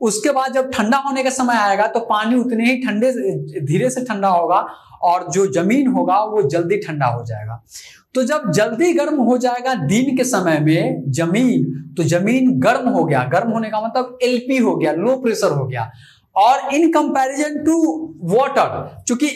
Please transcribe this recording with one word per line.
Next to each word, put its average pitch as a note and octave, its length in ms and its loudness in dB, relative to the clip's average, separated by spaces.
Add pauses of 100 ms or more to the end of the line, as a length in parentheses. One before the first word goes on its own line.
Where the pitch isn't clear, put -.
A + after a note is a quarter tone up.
उसके A#3 320 0
बाद C4 200 -2
जब C4 180 0
ठंडा A#3 260 -2
होने C4+ 280 -2
का B3+ 60 0
समय B3 240 0
आएगा G#3 320 2
तो A3+ 140 -2
पानी A3+ 360 0
उतने A#3 280 0
ही B3+ 220 0
ठंडे A3 260 0
से, F3+ 480 -6
धीरे F3+ 300 0
से B3+ 100 -6
ठंडा G3 280 -2
होगा F3 380 2 (360)
और F3 280 0
जो F#3+ 160 2
जमीन G3 400 2
होगा G#3+ 380 2
वो G#3+ 180 0
जल्दी E3+ 340 0
ठंडा D#3 300 -4
हो A#2 180 -4
जाएगा। A2 380 -10 (520)
तो B3+ 80 0
जब C#4 280 -2
जल्दी A#3 420 2
गर्म D4+ 240 0
हो B3 220 2
जाएगा B3 360 -2
दिन A#3 420 0
के - 80 0
समय F3 340 0
में D#3 520 0
जमीन, F3+ 540 2 (320)
तो F3 60 -2
जमीन G#3+ 580 2
गर्म B3+ 280 2
हो F#3 160 2
गया, C3+ 200 0
गर्म F#3 260 0
होने A3 180 -4
का G#3+ 120 -4
मतलब B3 420 -4
एलपी B3 340 0
हो G#3+ 200 2
गया, D3+ 160 0
लो G#3 240 2
प्रेशर G#3 340 0
हो C#3 160 -2
गया। A#2 240 -6 (460)
और A#3 220 4
in C#4 240 0 (140)
comparison C#4+ 560 0 (160)
to D#4+ 80 2 (580)
water, A#3 520 0 (180)
चूंकि B3+ 320 0